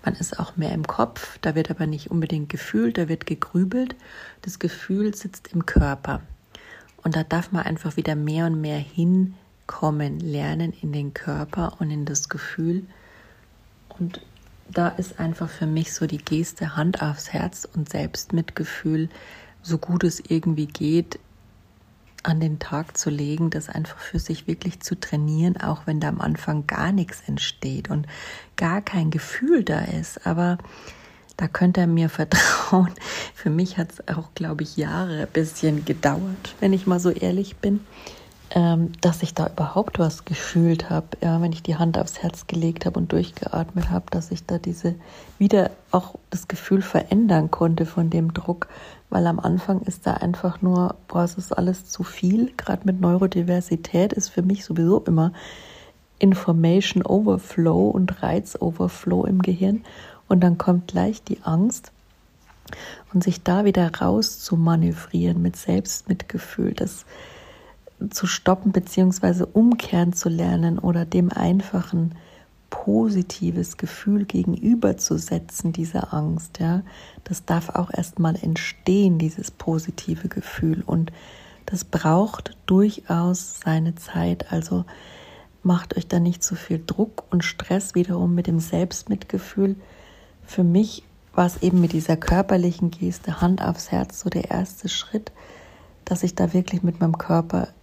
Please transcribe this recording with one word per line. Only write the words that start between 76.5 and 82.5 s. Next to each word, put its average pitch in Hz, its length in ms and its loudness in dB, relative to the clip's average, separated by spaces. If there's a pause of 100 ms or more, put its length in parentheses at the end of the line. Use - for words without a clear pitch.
ja. 175 240 0 (400)
Das - 220 -8
darf 170 260 0
auch 180 220 -2
erstmal 165 440 0
entstehen, 180 840 2
dieses 160 320 -2
positive 165 800 -4
Gefühl. - 560 -2
Und 165 280 0 (540)
das - 180 -4
braucht 170 720 0 (100)